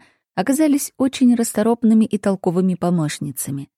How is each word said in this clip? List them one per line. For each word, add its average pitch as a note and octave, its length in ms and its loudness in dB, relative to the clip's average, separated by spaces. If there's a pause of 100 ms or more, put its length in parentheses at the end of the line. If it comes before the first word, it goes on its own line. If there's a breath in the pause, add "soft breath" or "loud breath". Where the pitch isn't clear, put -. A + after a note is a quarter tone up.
(360 soft breath)
оказались C#4 600 0
очень B3+ 380 2
расторопными A3+ 680 2
и G#3+ 140 -2
толковыми F#3 560 -2
помощницами. D3+ 1040 -4